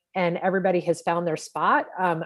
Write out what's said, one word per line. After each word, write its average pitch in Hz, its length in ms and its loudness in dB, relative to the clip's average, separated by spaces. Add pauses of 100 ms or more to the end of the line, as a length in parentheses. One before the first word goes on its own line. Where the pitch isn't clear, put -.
(160)
And 180 220 0
everybody 180 420 2
has 165 220 -2
found 175 260 0
their 156 100 -2
spot. 196 480 0 (140)
Um, 170 260 0